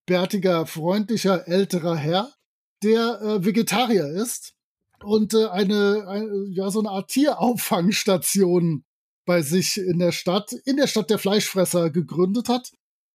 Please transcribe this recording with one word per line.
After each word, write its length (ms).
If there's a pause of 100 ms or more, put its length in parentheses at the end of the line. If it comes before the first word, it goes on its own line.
bärtiger, 600
freundlicher, 800
älterer 500
Herr, 360 (500)
der, 380
äh, 240
Vegetarier 640
ist 480 (480)
und, 320
äh, 120
eine, 640
ein-, 420
ja, 200
so 100
eine 100
Art 200
Tierauffangstation 1700 (420)
bei 160
sich 340
in 220
der 140
Stadt, 400 (120)
in 120
der 100
Stadt 240
der 80
Fleischfresser 720
gegründet 580
hat 240 (420)